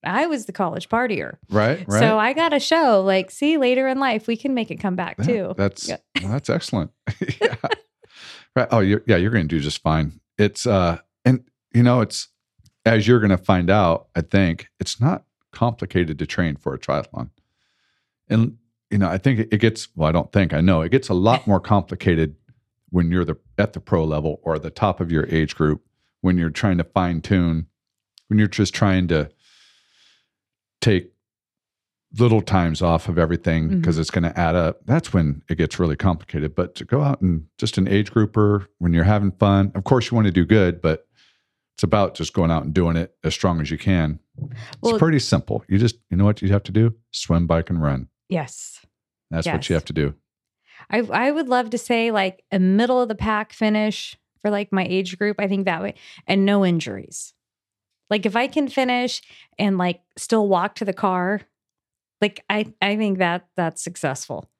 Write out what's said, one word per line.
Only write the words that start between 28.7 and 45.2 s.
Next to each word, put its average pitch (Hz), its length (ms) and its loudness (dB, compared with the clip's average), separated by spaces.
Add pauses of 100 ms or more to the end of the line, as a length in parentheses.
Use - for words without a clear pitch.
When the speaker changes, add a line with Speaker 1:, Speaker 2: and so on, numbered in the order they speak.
Speaker 2:
trying 92 340 2
to 78 220 0 (1500)
take 95 320 0 (1040)
little 113 240 4
times 87 400 0
off 85 260 0
of 85 100 -2
everything 82 500 0
Speaker 1:
Mm-hmm. - 140 0
Speaker 2:
'cause 82 160 0
it's 78 120 -4
gonna 85 240 -2
add 87 220 0
up. 82 300 -2
That's 156 260 -2
when 76 360 0
it 82 100 -4
gets 80 200 -2
really 82 180 0
complicated. 78 600 -4
But - 200 -4
to - 80 -14
go 143 180 -2
out 143 180 -2
and 85 240 0 (140)
just - 200 -4
an 92 80 2
age 98 240 0
grouper, 104 560 0 (120)
when 85 140 0
you're 85 120 4
having 101 280 2
fun, 98 420 2
of 98 100 -6
course 123 260 2
you 117 60 0
wanna 104 160 2
do 87 120 4
good, 90 360 2
but 80 260 -2 (680)
it's - 80 -2
about 98 300 2
just 80 180 -8
going 82 180 2
out 78 140 0
and 76 100 -6
doing 85 220 2
it - 260 -4
as 78 120 -2
strong 85 260 0
as 73 100 -4
you 80 80 -6
can. 80 400 0 (200)
It's - 440 -14
Speaker 1:
Well 226 160 0
Speaker 2:
pretty 160 220 4